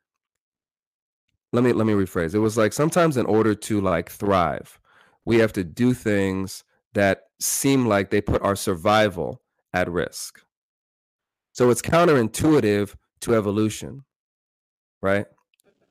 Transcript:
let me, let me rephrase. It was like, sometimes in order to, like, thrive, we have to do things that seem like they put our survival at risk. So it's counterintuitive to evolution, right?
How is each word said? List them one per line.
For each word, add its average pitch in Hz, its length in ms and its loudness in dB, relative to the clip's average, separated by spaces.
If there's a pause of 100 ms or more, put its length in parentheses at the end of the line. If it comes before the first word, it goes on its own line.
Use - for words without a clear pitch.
(1500)
let 120 120 2
me, 123 100 2
let 110 140 0
me 107 60 2
rephrase. 92 400 -2
It 107 60 0
was 110 180 0
like, 107 160 2
sometimes 160 440 0
in 113 80 0
order 107 300 2
to, 104 260 -4
like, 90 280 -2
thrive, 92 680 -2 (460)
we 113 140 2
have 110 140 2
to 98 100 -4
do 120 300 -2
things 98 680 -4 (300)
that 98 300 2 (160)
seem 135 480 0
like 101 220 0
they 104 120 0
put - 200 -2
our 98 140 0
survival 95 840 0 (320)
at 90 160 -2
risk. - 520 -8 (1120)
So 123 160 4
it's 117 120 2
counterintuitive 131 1160 2 (260)
to 117 140 0
evolution, 107 720 -4 (960)
right? 98 240 0 (640)